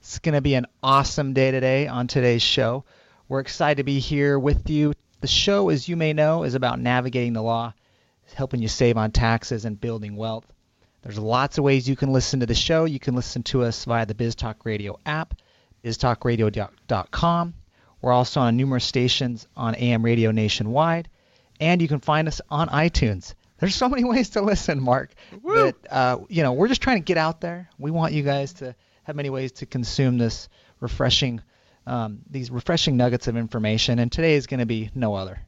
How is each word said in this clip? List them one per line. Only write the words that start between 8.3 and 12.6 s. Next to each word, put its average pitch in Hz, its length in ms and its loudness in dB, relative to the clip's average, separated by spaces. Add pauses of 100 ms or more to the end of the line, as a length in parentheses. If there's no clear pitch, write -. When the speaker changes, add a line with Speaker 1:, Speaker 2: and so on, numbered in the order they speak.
Speaker 1:
helping 131 280 -4
you 110 60 -2
save 120 300 2
on 110 140 0
taxes 113 520 0
and 107 160 -6
building 107 380 -8
wealth. 113 280 -8 (560)
There's 104 160 -10
lots 117 400 0
of 147 60 0
ways 135 240 4
you 135 80 0
can 135 160 0
listen 131 300 2
to 120 40 0
the 113 80 0
show. 160 300 2